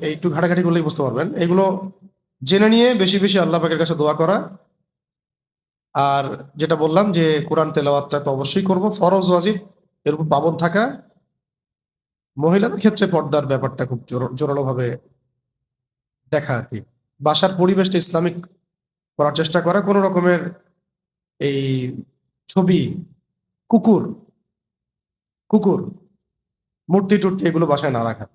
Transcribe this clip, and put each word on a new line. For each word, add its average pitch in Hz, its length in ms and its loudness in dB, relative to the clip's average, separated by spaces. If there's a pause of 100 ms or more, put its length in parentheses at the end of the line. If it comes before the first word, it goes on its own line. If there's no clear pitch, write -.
এই 156 120 -4
একটু 156 180 -4
ঘাটাঘাটি 170 320 0
করলেই 170 240 2
বুঝতে 151 160 -2
পারবেন। 131 320 -2
এগুলো 180 300 2 (800)
জেনে 196 260 4
নিয়ে 233 260 4
বেশি 190 240 2
বেশি 196 200 2
আল্লাহ 165 220 0
পাকের 160 180 -2
কাছে 160 160 0
দোয়া 151 200 0
করা। 165 220 0 (1600)
আর 139 300 0 (320)
যেটা 156 200 0
বললাম 160 360 2
যে 165 120 0 (240)
কোরআন 156 240 0
তেলাওয়াতটা 143 480 -2
তো 143 100 -6
অবশ্যই 139 340 0
করব, 185 260 0
ফরজ 185 400 2
ওয়াজিব 180 260 2 (500)
এর 147 80 0
উপর 156 160 -6
পাবন 151 260 0
থাকা, 170 280 0 (1500)
মহিলাদের 190 420 2
ক্ষেত্রে 208 280 2
পর্দার 151 400 0
ব্যাপারটা 131 400 -2
খুব 127 200 -8
জোর-, 123 280 -4
জোরালোভাবে 135 520 -2 (1500)
দেখা 147 240 -2
আর 113 80 -6
কি। 110 140 -10 (420)
বাসার 151 380 2
পরিবেশটা 185 400 2
ইসলামিক 170 380 2 (840)
করার 147 160 2
চেষ্টা 160 260 2
করা, 175 200 0
কোনো 196 220 2
রকমের 180 380 2 (1000)
এই 139 200 -2 (880)
ছবি, 180 320 2 (880)
কুকুর, 208 320 4 (1500)
কুকুর, 190 300 2 (1080)
মূর্তি 196 300 2
টুর্তি 190 280 -2
এগুলো 165 200 0
বাসায় 143 260 0
না 117 120 -2
রাখা। 110 300 -6